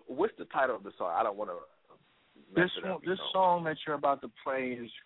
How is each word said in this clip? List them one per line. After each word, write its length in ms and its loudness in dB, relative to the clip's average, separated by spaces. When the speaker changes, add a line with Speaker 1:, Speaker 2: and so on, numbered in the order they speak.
Speaker 1:
what's 300 0
the 80 -12
title 300 0
of 80 -10
the 140 -12
song? 180 -2
I 80 4
don't 140 0
wanna 160 -6
mess 100 6
Speaker 2:
This 120 -4
Speaker 1:
it 80 -8
up, 60 -4
Speaker 2:
one, 100 -6
this 160 -2
Speaker 1:
you 80 -8
know. 80 -4
Speaker 2:
song 300 6
that 220 -2
you're 100 0
about 260 2
to 80 -12
play 360 -2
is 120 -10